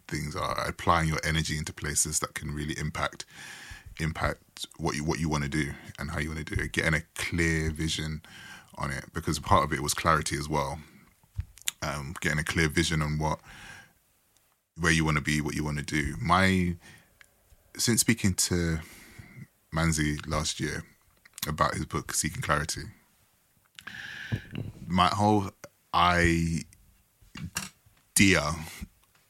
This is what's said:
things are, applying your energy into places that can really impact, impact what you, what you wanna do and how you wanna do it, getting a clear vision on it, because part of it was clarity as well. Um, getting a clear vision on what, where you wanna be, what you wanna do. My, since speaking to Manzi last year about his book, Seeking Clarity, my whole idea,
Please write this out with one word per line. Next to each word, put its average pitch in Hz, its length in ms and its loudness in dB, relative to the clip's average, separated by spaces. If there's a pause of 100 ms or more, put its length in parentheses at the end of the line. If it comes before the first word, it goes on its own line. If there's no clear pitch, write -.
things 76 280 -4
are, - 320 -4
applying 82 400 4
your 78 160 0
energy 78 340 0
into 76 140 -6
places 76 480 -2
that - 140 -4
can 73 200 -6
really 73 240 -4
impact, 76 460 -4 (760)
impact - 680 -4 (120)
what 78 160 -2
you, 73 100 -4
what 80 140 0
you 80 100 0
wanna 71 200 0
do 73 240 0 (260)
and 76 120 -6
how 80 100 -4
you 76 80 -2
wanna 78 160 -6
do - 180 -4
it, 78 100 -4
getting 82 220 0
a 76 80 0 (140)
clear 80 540 0
vision 78 520 -4 (540)
on 73 140 -4
it, 67 220 -6
because 82 260 -2
part 71 260 4
of 76 80 -2
it 67 100 0
was 73 120 0
clarity 78 440 2
as 71 100 -6
well. 71 300 -2 (1040)
Um, 71 380 -4
getting 76 180 0
a 76 60 0
clear 82 240 4
vision 80 340 2
on 76 160 0
what, 78 220 0 (1400)
where 82 140 4
you 80 120 4
wanna 76 160 2
be, 76 200 0
what - 160 -2
you 76 80 -2
wanna 73 180 -4
do. 69 380 -2
My, 90 560 4 (1000)
since 113 240 2
speaking 107 340 4
to 85 440 2 (960)
Manzi 76 540 0
last 76 320 -2
year 73 240 -4 (600)
about 76 280 0
his 76 120 -4
book, - 280 -6
Seeking - 280 -2
Clarity, 76 400 0 (2000)
my 90 220 4
whole 104 420 4 (440)
idea, 87 720 4 (2750)